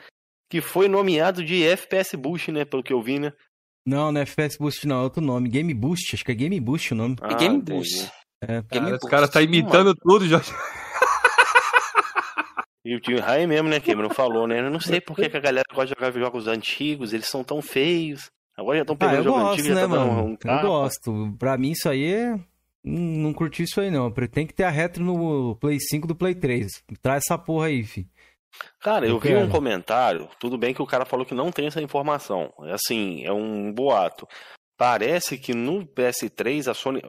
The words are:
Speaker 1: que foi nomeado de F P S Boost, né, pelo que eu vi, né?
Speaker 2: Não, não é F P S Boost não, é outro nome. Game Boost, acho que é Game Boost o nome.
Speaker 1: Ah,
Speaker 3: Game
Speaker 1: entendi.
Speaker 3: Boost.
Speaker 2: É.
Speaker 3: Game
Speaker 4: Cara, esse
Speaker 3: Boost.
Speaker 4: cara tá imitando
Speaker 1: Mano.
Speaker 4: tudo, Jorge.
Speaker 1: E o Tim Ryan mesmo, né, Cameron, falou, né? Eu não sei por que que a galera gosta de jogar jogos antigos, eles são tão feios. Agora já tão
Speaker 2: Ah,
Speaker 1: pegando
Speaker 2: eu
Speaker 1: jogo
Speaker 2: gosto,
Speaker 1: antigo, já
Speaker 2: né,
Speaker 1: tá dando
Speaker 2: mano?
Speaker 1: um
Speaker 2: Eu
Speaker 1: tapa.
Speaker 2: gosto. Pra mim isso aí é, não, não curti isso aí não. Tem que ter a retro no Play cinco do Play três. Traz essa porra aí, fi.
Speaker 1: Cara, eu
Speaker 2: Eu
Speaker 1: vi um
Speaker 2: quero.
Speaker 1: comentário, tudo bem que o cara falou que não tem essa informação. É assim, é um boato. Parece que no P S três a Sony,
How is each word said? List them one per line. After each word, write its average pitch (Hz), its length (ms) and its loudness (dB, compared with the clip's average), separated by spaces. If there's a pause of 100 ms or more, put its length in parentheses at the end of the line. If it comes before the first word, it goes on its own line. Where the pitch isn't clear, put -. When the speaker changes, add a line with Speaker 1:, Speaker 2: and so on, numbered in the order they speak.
(460)
Speaker 1:
que 165 140 -2
foi 190 260 2
nomeado 185 560 2
de 165 200 0
F 175 240 2
P - 80 -2
S 190 200 -2
Boost, 156 360 -4
né, 147 120 -2
pelo 135 200 -4
que 135 100 -2
eu 123 80 2
vi, 131 160 -2
né? 147 160 -4 (500)
Speaker 2:
Não, 147 280 0
não 147 100 0
é 135 40 0
F - 100 -12
P 156 80 2
S 147 160 -4
Boost 147 280 -4
não, 131 120 0
é 127 60 0
outro 156 180 -2
nome. 123 260 0
Game 151 240 0
Boost, 139 400 -2
acho - 100 -6
que 131 80 -6
é 117 40 -2
Game 160 240 -2
Boost 131 340 -2
o - 20 -2
nome. 117 240 -2
Speaker 1:
Ah, 107 140 -4
Speaker 3:
Game 180 220 2
Speaker 1:
entendi. 208 240 -2
Speaker 3:
Boost. 90 320 -6 (320)
Speaker 2:
É. 117 180 -4
Speaker 3:
Game - 80 -8
Speaker 4:
Cara, 123 200 0
esse - 20 0
Speaker 3:
Boost. 127 180 -4
Speaker 4:
cara 143 180 6
tá 156 140 4
imitando 165 460 6
Speaker 1:
Mano. 185 80 6
Speaker 4:
tudo, 190 320 6
Jorge. - 260 4 (2250)
Speaker 1:
E 120 120 -4
o 117 40 -4
Tim 120 160 -2
Ryan 123 320 2
mesmo, 156 220 2
né, 151 100 2
Cameron, 107 300 0
falou, 117 380 2
né? 117 120 0
Eu 135 120 -2
não 165 80 -4
sei 175 200 0
por 160 160 -12
que 208 140 0
que 156 80 -4
a - 40 -2
galera 131 300 2
gosta 135 220 0
de 127 60 -10
jogar 127 200 0
jogos 120 280 -2
antigos, 117 640 -4
eles 110 140 -4
são 135 160 -4
tão 147 180 -4
feios. 151 720 -2 (260)
Agora 127 220 0
já 143 60 0
tão 151 100 -2
Speaker 2:
Ah, - 20 -14
Speaker 1:
pegando 143 200 4
Speaker 2:
eu 131 80 2
Speaker 1:
jogo - 140 4
Speaker 2:
gosto, - 140 2
Speaker 1:
antigo, - 140 0
já - 80 4
Speaker 2:
né, 185 60 2
Speaker 1:
tá 190 60 2
dando 143 200 2
Speaker 2:
mano? 113 200 2
Speaker 1:
um 113 40 -4
Speaker 2:
Eu 110 60 -10
Speaker 1:
tapa. 131 300 -2
Speaker 2:
gosto. 117 680 -2
Pra 131 220 0
mim 135 120 0
isso 165 160 -2
aí 143 240 0
é, 233 200 -2 (520)
não, 151 180 -4 (280)
não 147 40 -2
curti 165 300 -2
isso 170 160 -2
aí 196 120 0
não. 123 200 0
Tem 127 360 -2
que - 80 -16
ter 196 80 2
a 180 80 2
retro 165 320 -2
no 156 540 0
Play 147 220 0
cinco 156 280 -4
do 165 80 -2
Play 180 180 0
três. 123 380 -2 (320)
Traz 139 200 0
essa 170 140 0
porra 160 300 -2
aí, 131 160 0
fi. 98 240 -10 (720)
Speaker 1:
Cara, 208 260 0
eu 113 60 4
Speaker 2:
Eu 117 80 2
Speaker 1:
vi 160 160 4
um 208 60 6
Speaker 2:
quero. 185 100 2
Speaker 1:
comentário, 110 760 2 (120)
tudo 123 180 -4
bem 120 160 0
que - 80 -6
o 135 60 -4
cara 131 180 0
falou 127 180 -2
que 127 120 -8
não 151 160 -2
tem 147 160 -2
essa 156 160 -4
informação. 139 680 -4 (120)
É 82 100 -6
assim, 101 500 -2
é 87 80 -4
um 104 400 -4
boato. 110 560 0 (480)
Parece 123 600 0
que - 160 -6
no 151 320 -4
P - 160 -6
S 123 300 0
três 135 360 -2
a 113 60 0
Sony, 131 360 -4